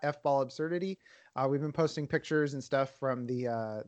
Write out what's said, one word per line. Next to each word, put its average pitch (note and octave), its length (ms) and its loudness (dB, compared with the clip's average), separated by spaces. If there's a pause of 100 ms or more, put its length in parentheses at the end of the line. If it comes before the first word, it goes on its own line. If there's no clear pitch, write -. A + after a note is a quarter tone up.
F C#3+ 200 -2
Ball C#3 180 4
Absurdity. E3+ 560 -2 (400)
Uh, C3+ 120 2
we've C#3+ 120 2
been D3+ 100 -2
posting D#3 340 0
pictures D3+ 480 0
and C3+ 80 -6
stuff C3+ 380 0
from B2+ 280 0
the, B2 200 -2
uh, A2 400 -4